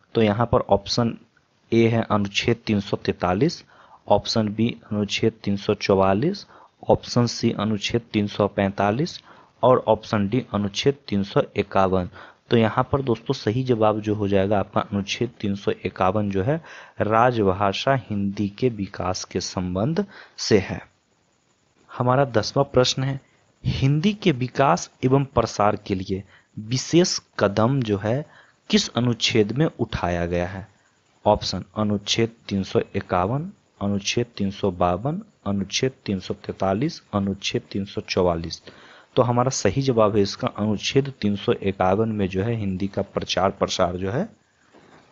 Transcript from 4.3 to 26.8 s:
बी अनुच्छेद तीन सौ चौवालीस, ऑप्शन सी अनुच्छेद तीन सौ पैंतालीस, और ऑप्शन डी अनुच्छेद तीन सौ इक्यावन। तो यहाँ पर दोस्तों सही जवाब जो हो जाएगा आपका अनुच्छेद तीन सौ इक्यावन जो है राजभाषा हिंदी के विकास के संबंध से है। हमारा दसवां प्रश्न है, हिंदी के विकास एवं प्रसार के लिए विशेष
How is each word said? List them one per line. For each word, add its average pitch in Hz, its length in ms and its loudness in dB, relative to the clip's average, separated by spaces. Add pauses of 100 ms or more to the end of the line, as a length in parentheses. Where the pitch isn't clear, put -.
बी 110 180 0 (160)
अनुच्छेद 107 500 -2 (120)
तीन 101 120 0
सौ 101 200 -2
चौवालीस, 101 720 2 (360)
ऑप्शन - 440 2
सी 117 260 -2
अनुच्छेद 110 500 -2 (100)
तीन 104 140 2
सौ 101 220 0
पैंतालीस, 101 720 0 (420)
और 123 260 6
ऑप्शन 107 400 0
डी 120 160 -2 (100)
अनुच्छेद 104 420 0 (120)
तीन 101 160 0
सौ 131 180 0 (140)
इक्यावन। 95 540 2 (400)
तो 120 60 4
यहाँ 113 360 2
पर 139 100 0
दोस्तों 131 320 -2
सही 113 300 -2
जवाब 110 360 2
जो 104 140 -2
हो 104 140 -2
जाएगा 98 320 2
आपका 95 220 -4
अनुच्छेद 101 480 -4 (100)
तीन 101 160 -2
सौ 101 160 -4 (120)
इक्यावन 101 460 0
जो 95 120 0
है 139 140 0 (440)
राजभाषा 107 1000 2
हिंदी 101 500 -2
के - 200 -2
विकास 92 540 -6
के - 180 -6
संबंध 101 600 -2 (340)
से - 220 2
है। 95 200 -6 (1080)
हमारा 127 360 2
दसवां 120 400 0
प्रश्न 127 360 2
है, 135 180 -4 (440)
हिंदी 151 500 2
के 185 200 2
विकास 135 560 0 (140)
एवं 135 220 4
प्रसार 104 520 2
के 101 160 -4
लिए 95 280 -4 (340)
विशेष 127 640 0 (200)